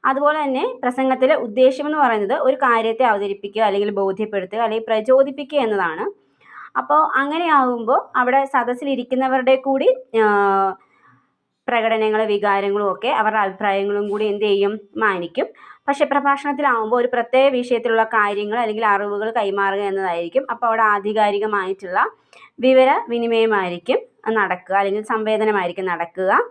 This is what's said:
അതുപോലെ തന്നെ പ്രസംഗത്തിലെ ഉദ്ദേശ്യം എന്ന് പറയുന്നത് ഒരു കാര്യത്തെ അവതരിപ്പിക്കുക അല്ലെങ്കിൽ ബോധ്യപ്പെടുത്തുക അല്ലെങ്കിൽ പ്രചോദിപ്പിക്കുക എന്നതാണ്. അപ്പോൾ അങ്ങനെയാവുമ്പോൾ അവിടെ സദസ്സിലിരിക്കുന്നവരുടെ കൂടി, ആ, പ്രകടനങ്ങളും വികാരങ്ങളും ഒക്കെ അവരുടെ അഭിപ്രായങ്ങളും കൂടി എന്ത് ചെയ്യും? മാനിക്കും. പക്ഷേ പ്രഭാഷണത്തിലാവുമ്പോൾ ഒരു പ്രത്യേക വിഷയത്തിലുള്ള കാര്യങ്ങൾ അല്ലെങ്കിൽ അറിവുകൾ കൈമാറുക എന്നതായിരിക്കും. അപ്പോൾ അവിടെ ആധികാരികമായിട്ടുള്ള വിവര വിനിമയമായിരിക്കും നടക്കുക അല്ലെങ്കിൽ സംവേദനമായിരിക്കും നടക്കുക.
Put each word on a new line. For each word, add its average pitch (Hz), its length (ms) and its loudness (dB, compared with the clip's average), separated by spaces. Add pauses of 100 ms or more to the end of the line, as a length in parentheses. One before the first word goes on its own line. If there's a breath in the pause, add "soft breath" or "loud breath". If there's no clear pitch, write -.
അതുപോലെ 285 380 0
തന്നെ 302 400 -4
പ്രസംഗത്തിലെ 262 520 2
ഉദ്ദേശ്യം 254 500 2
എന്ന് 302 120 -4
പറയുന്നത് 233 420 0
ഒരു 269 160 2
കാര്യത്തെ 226 480 0
അവതരിപ്പിക്കുക 202 580 -2
അല്ലെങ്കിൽ 208 280 2
ബോധ്യപ്പെടുത്തുക 202 680 -4
അല്ലെങ്കിൽ 226 280 -2
പ്രചോദിപ്പിക്കുക 269 720 2
എന്നതാണ്. 196 460 -2 (720 loud breath)
അപ്പോൾ 302 240 2 (200)
അങ്ങനെയാവുമ്പോൾ 277 920 0
അവിടെ 254 300 2
സദസ്സിലിരിക്കുന്നവരുടെ 262 1080 0
കൂടി, 269 340 0 (340)
ആ, - 40 4 (1400 soft breath)
പ്രകടനങ്ങളും 220 600 0
വികാരങ്ങളും 202 640 0
ഒക്കെ - 160 -4
അവരുടെ 220 320 0
അഭിപ്രായങ്ങളും 202 720 -2
കൂടി 208 160 -2
എന്ത് 208 200 -2
ചെയ്യും? 202 340 0 (180)
മാനിക്കും. 190 500 -2 (400 loud breath)
പക്ഷേ 277 180 0
പ്രഭാഷണത്തിലാവുമ്പോൾ 277 960 0
ഒരു 247 120 0
പ്രത്യേക 254 380 2
വിഷയത്തിലുള്ള 240 520 0
കാര്യങ്ങൾ 208 560 -2
അല്ലെങ്കിൽ 220 260 -2
അറിവുകൾ 208 460 0
കൈമാറുക 196 480 0
എന്നതായിരിക്കും. 190 720 -2
അപ്പോൾ 233 160 -4
അവിടെ 226 140 2
ആധികാരികമായിട്ടുള്ള 208 1300 0 (500 loud breath)
വിവര 262 500 4
വിനിമയമായിരിക്കും 226 920 0 (400)
നടക്കുക 185 360 -2
അല്ലെങ്കിൽ 202 260 0
സംവേദനമായിരിക്കും 214 840 -2
നടക്കുക. 180 460 -2 (180)